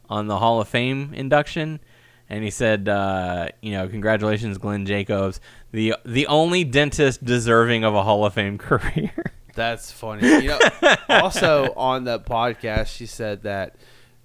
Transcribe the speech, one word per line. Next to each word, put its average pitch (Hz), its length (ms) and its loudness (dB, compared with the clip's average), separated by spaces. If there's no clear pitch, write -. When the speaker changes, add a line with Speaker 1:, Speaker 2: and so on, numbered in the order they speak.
Speaker 1:
on 104 200 -4
the 101 100 0
Hall 113 220 2
of 104 80 -4
Fame 135 440 -4
induction, 147 680 -2
and 107 140 -8
he 104 60 -4
said, 107 380 0
uh, 95 600 -2
you 107 120 -8
know, 95 160 -4
"Congratulations, 107 680 -2
Glenn 104 280 -4
Jacobs, 98 540 -2
the, 110 220 0
the 120 240 0
only 170 360 2
dentist 139 600 0
deserving 117 600 4
of 107 100 2
a 101 100 2
Hall 104 200 4
of 101 100 2
Fame 101 240 -2
<laughs> - 0 -
career." - 760 -2
Speaker 2:
That's 113 360 -4
funny. 110 380 -2
You 269 200 6
know, 294 100 -2
Speaker 1:
<laughs> - 220 4
Speaker 2:
also 175 680 4
on 131 260 0
the 117 160 -4
podcast, 113 760 -2
she 117 120 -14
said 104 380 -8
that 98 300 -6